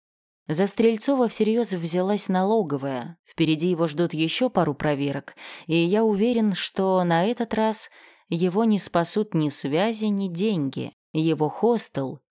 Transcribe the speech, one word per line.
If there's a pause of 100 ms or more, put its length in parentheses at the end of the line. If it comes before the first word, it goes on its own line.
(480)
За
Стрельцова
всерьез
взялась
налоговая.
Впереди
его
ждут
еще
пару
проверок, (320)
и
я
уверен,
что
на
этот
раз (380)
его
не
спасут
ни
связи,
ни
деньги. (200)
Его
хостел, (120)